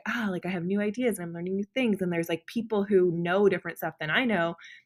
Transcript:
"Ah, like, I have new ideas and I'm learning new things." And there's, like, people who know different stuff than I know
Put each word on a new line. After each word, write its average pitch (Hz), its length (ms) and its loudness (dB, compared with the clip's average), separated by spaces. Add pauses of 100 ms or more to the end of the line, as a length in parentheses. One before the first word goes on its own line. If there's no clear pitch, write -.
"Ah, 226 220 -2
like, 180 160 -4
I 175 40 -4
have 185 140 -4
new 190 160 0
ideas 208 380 0
and 175 100 -8
I'm 170 60 -10
learning 175 220 -6
new 202 180 -2
things." 226 280 2
And 180 100 0
there's, 170 180 0
like, 165 180 -4
people 214 360 -2
who 190 280 4
know 175 380 4
different 175 280 -4
stuff 160 220 -6
than 156 100 -4
I 214 160 2
know 170 300 0 (300)